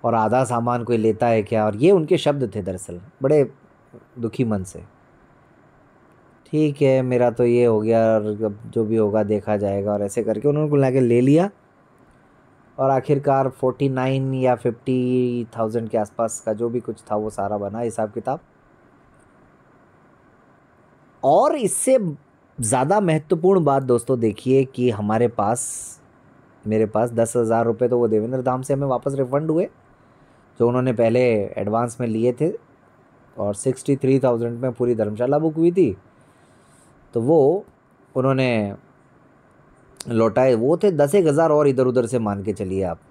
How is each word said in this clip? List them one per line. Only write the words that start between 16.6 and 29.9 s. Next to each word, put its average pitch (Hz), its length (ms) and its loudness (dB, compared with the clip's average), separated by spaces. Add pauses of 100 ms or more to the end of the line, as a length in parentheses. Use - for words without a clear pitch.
भी 120 120 -4
कुछ 113 300 -12
था 107 60 -2
वो 107 140 -4
सारा 101 280 -6
बना 101 220 -6
हिसाब 110 320 -4
किताब। 127 280 -6 (2750)
और 220 340 4
इससे 262 420 2 (600)
ज़्यादा 131 420 2
महत्वपूर्ण 170 640 2
बात 139 180 2
दोस्तों 123 380 0
देखिए 127 460 2
कि 123 240 -2
हमारे 107 400 0
पास, 107 300 -2 (1040)
मेरे 110 220 0
पास 113 260 -2
दस 113 240 0
हज़ार 113 280 2
रुपये 117 240 0
तो 123 100 2
वो 120 100 2
देवेंद्र 113 340 0
धाम 131 200 -2
से 139 120 -2
हमें 139 120 -2
वापस 135 280 -2
refund 139 360 -2
हुए, 170 180 0 (920)